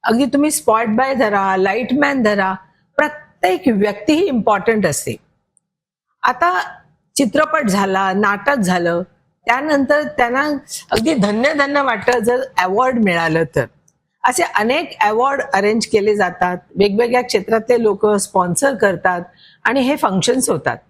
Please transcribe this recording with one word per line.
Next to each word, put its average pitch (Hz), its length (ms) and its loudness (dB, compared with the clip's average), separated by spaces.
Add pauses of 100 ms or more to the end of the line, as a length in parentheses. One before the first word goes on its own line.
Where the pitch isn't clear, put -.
अगदी 233 220 2
तुम्ही 285 260 0
स्पॉट 233 360 0
बॉय 262 260 0
धरा, 202 440 0
लाईटमॅन 247 680 0
धरा, 196 300 0 (440)
प्रत्येक 302 720 -2
व्यक्ती 208 460 0
ही 339 120 2
इम्पॉर्टंट 214 600 0
असते. 135 300 -2 (1080)
आता 339 360 0 (560)
चित्रपट 302 520 0
झाला, 190 460 0
नाटक 208 460 0
झालं, 175 420 0 (440)
त्यानंतर 285 560 2
त्यांना 254 400 -2 (500)
अगदी 233 220 0
धन्य 226 400 0
धन्य 285 280 0
वाटतं 247 380 0
जर 247 220 0 (160)
अवॉर्ड 220 460 0
मिळालं 165 400 2
तर. 135 220 -2 (580)
असे 254 200 0
अनेक 269 580 -2
अवॉर्ड 240 400 0 (120)
अरेंज 208 320 0
केले 208 300 0
जातात, 180 420 -2 (180)
वेगवेगळ्या 220 460 2
क्षेत्रातले 226 600 0
लोक 208 320 2
स्पॉन्सर 196 600 0
करतात 180 460 0 (420)
आणि 254 180 2
हे 269 140 2
फंक्शन्स 240 540 0
होतात. 139 280 -2 (120)